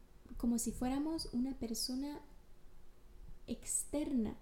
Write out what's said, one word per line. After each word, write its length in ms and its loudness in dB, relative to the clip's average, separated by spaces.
como 220 6
si 140 2
fuéramos 600 2
una 220 2
persona 680 0
externa 960 2